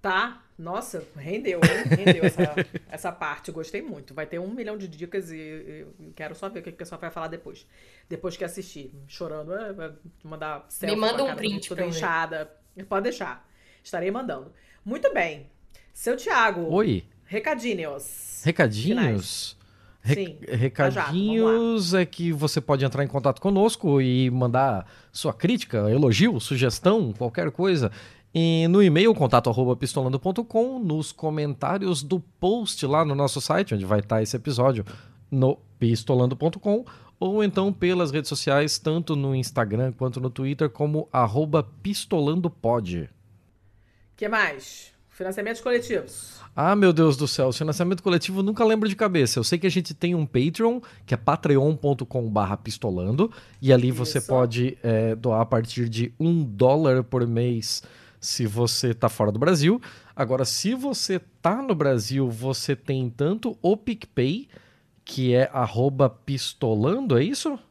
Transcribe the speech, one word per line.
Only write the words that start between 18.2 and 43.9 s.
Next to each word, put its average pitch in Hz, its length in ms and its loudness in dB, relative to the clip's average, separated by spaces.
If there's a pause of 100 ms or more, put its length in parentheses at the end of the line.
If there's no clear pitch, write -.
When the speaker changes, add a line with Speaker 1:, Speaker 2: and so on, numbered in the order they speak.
Speaker 2:
Recadinhos? 151 560 2
Speaker 1:
Finais. - 600 -2 (420)
Speaker 2:
Re-, 131 120 0
Speaker 1:
Sim, 175 240 -6 (180)
Speaker 2:
recadinhos 131 160 0
Speaker 1:
tá 135 180 2
já, 156 220 -2
vamos 220 800 2
lá. 190 80 4
Speaker 2:
é 175 60 2
que 170 260 -2
você 147 260 0
pode 139 280 0
entrar 131 180 0
em - 20 -2
contato 131 320 0
conosco 196 640 2
e 127 300 4
mandar 123 560 2 (260)
sua - 220 -4
crítica, 123 560 0
elogio, 135 500 4
sugestão, 135 720 2
qualquer 123 380 -4
coisa. 170 420 0 (400)
E 165 360 2
no 196 140 8
e-mail, 190 320 6
contato 127 360 4
arroba 123 260 2
pistolando 131 420 -2
ponto 185 240 -2
com, 240 360 -2
nos 156 340 -2
comentários 156 920 -2
do 170 160 -2
post 196 680 -2
lá 151 180 4
no 143 100 0
nosso 139 280 0
site, 165 320 0
onde 98 100 -2
vai 101 160 2
tá 110 220 0
esse 104 140 -4
episódio, 123 500 0 (440)
no 131 260 2 (220)
pistolando 123 560 2
ponto 165 240 -2
com, 208 260 0 (340)
ou 208 260 0
então 196 280 2
pelas 180 380 0
redes 143 200 -2
sociais, 143 480 2
tanto 160 360 0
no 139 200 0
Instagram 120 580 0
quanto 127 260 -4
no 127 120 -4
Twitter, 135 400 -2
como 151 420 -2
arroba 143 500 2 (200)
pistolando 175 640 -2
pod. 98 640 -2 (1040)